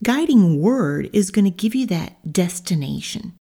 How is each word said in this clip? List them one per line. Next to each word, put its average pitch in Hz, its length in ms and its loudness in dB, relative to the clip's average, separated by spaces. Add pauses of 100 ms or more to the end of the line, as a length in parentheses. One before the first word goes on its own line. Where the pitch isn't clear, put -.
guiding 233 560 4
word 156 540 0
is 196 180 2
gonna 202 180 2
give 214 260 -4
you 262 120 0
that 160 460 -6
destination. 156 1000 -4 (140)